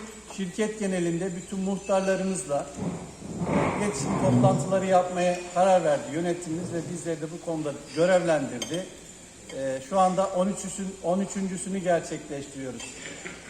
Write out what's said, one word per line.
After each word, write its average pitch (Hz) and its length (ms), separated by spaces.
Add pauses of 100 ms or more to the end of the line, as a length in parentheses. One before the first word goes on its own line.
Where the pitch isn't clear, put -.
(380)
şirket 214 420
genelinde 180 560
bütün 185 240
muhtarlarımızla 190 1040 (1120)
iletişim 202 440
toplantıları 190 640
yapmaya 180 540 (140)
karar 185 300
verdi 143 200 (100)
yönetimimiz 170 600
ve 165 80 (120)
bizleri 165 280
de 160 100
bu 170 140
konuda 151 280 (220)
görevlendirdi. 160 880 (720)
Ee, 135 340
şu 190 100
anda 185 280
on 185 200
üçüsün, 190 560
on 180 160
üçüncüsünü 190 580
gerçekleştiriyoruz. 147 1040 (680)